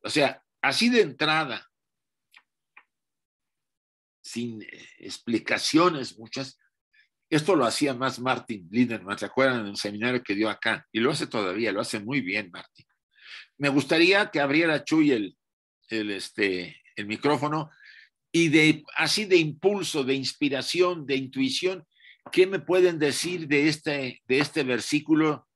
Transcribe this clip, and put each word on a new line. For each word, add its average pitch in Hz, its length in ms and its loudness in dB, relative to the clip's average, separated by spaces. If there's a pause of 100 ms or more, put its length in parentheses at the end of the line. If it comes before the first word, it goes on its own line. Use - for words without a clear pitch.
O 104 60 -8
sea, 139 320 0 (200)
así 139 260 2
de 240 140 6
entrada, 151 680 -2 (2500)
sin, 117 400 -10
eh, - 280 -20 (100)
explicaciones 120 1200 0
muchas, 120 400 -12 (720)
esto 160 280 2
lo 127 80 2
hacía 135 280 0
más 123 260 -4
Martin 117 520 -4
Lindemann, 107 480 0
¿se 104 60 -6
acuerdan? 127 360 0
En 101 60 -8
el 101 100 -10
seminario 117 460 -4
que 98 120 -4
dio 107 140 0
acá, 104 440 -4
y 113 80 -2
lo 135 100 2
hace - 160 -4
todavía, 104 460 -2
lo 104 80 -2
hace 113 180 -6
muy 127 220 -4
bien, 95 300 -6
Martin. - 340 -20 (720)
Me 143 100 -2
gustaría 170 640 4
que 151 80 -2
abriera 147 460 0
Chuy 156 260 4
el, 104 260 -2 (520)
el, 107 220 -4
este, 92 680 -4 (140)
el 104 100 -8
micrófono, 147 640 -2 (640)
y 170 140 4
de, 156 380 4 (100)
así 160 300 -2
de 185 100 4
impulso, 165 680 0
de 135 80 0
inspiración, 143 920 -2
de 135 120 -2
intuición, 135 680 -4 (460)
¿qué 185 160 6
me 196 120 -4
pueden 175 380 2
decir 160 480 -2
de 143 220 2
este, 143 580 -4
de 131 140 2
este 147 240 -2
versículo 147 920 0